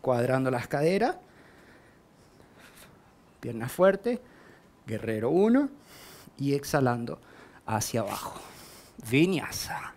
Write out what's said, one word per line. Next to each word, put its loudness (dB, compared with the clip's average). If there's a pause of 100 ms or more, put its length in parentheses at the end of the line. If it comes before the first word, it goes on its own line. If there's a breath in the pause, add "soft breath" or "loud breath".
cuadrando 0
las -4
caderas, 0 (2250 loud breath)
pierna -8
fuerte, 2 (680 loud breath)
guerrero -2
uno, 4 (720 loud breath)
y 0
exhalando 0 (460 loud breath)
hacia -2
abajo. -6 (680 loud breath)
Vinyasa. 0